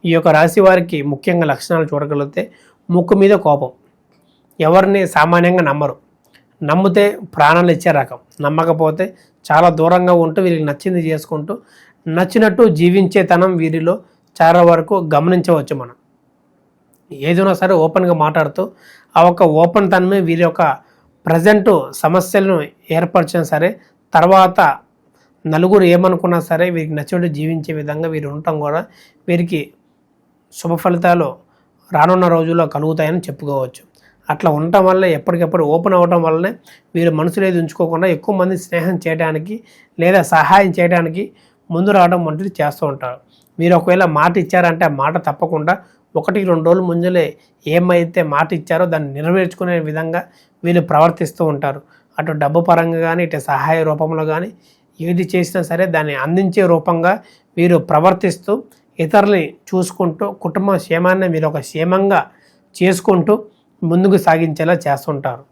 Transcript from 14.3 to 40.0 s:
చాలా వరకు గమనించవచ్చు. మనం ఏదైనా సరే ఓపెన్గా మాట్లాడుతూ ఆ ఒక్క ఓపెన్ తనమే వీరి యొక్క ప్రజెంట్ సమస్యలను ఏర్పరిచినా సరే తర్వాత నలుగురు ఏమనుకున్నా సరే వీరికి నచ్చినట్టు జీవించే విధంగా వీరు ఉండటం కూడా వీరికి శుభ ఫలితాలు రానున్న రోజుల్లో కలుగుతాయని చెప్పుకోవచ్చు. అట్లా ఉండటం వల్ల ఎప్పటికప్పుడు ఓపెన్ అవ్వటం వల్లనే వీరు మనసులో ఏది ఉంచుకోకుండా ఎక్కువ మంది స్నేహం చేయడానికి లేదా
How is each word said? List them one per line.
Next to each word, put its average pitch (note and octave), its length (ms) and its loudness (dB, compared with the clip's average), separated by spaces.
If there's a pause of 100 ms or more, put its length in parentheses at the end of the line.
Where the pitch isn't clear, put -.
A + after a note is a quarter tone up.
చాలా E3+ 260 4
వరకు E3+ 320 4 (160)
గమనించవచ్చు. D#3+ 640 0
మనం B2 220 -14 (1160)
ఏదైనా F3 440 0
సరే F#3+ 200 0 (100)
ఓపెన్గా F3 320 0
మాట్లాడుతూ D3+ 460 -2 (520)
ఆ E3 120 6
ఒక్క F3 160 2 (120)
ఓపెన్ E3+ 360 2
తనమే F#3 300 2
వీరి E3+ 240 0
యొక్క E3 180 -2 (640)
ప్రజెంట్ F#3+ 440 2 (240)
సమస్యలను F#3 600 0 (340)
ఏర్పరిచినా E3 540 0
సరే D#3+ 260 -2 (420)
తర్వాత F#3 480 6 (840)
నలుగురు F#3 400 4
ఏమనుకున్నా F3 560 2
సరే E3+ 300 -2
వీరికి D#3+ 260 -6
నచ్చినట్టు F3 380 -4
జీవించే D#3 400 -6
విధంగా D3+ 340 -6
వీరు D3+ 200 -8
ఉండటం D#3 320 -6
కూడా D3 200 -4 (480)
వీరికి F3 320 -2 (920)
శుభ E3 200 -6
ఫలితాలు F3 540 0 (600)
రానున్న F3+ 380 2
రోజుల్లో E3 400 0
కలుగుతాయని D#3+ 520 -4
చెప్పుకోవచ్చు. C#3+ 600 -10 (460)
అట్లా D#3 220 0
ఉండటం E3 340 2
వల్ల F#3 200 2 (100)
ఎప్పటికప్పుడు E3+ 520 -2
ఓపెన్ E3+ 300 0
అవ్వటం F3 260 2
వల్లనే E3 280 0 (420)
వీరు E3+ 200 0
మనసులో E3+ 340 -2
ఏది F3+ 140 0
ఉంచుకోకుండా E3 480 -4
ఎక్కువ E3+ 280 -4
మంది F#3 220 -2
స్నేహం F3 380 -6
చేయడానికి D#3+ 580 -6 (440)
లేదా F3+ 220 2 (120)